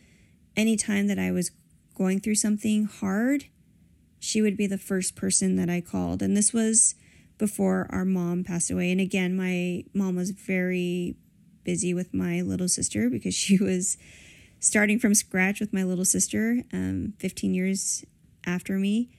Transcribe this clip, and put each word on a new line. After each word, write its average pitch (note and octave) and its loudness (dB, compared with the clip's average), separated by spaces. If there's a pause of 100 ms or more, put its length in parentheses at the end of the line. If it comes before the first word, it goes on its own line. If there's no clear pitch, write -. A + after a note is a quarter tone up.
(560)
Anytime G#3 2
that G3 0
I F#3 0
was F3+ -2 (440)
going F#3+ 0
through G#3+ -2
something G#3+ 2
hard, A3 0 (720)
she - -2
would G#3 2
be G3+ 0
the F#3+ -2
first F#3 -4
person F#3 0
that F3 2
I F3 0
called. F3+ -4
And G3 2
this G#3 2
was A3 2 (420)
before F#3+ 0
our F#3 -2
mom F3+ 0
passed F3 -4
away. F3+ 0
And F#3+ 2
again, F#3 0
my F3+ -2 (100)
mom F#3+ 0
was F3+ -2
very F3+ -2 (480)
busy F3+ -2
with F3+ -4
my F3+ 0
little F#3 -2
sister G#3+ 0
because G3+ -4
she F#3+ 4
was F#3 0 (600)
starting G#3 2
from G#3 4
scratch G3 0
with G#3 -4
my F#3+ 0
little F#3 0
sister, A3 0
um, F#3 -2
fifteen F#3 -4
years F#3 -2 (400)
after F3+ -4
me, G#3 0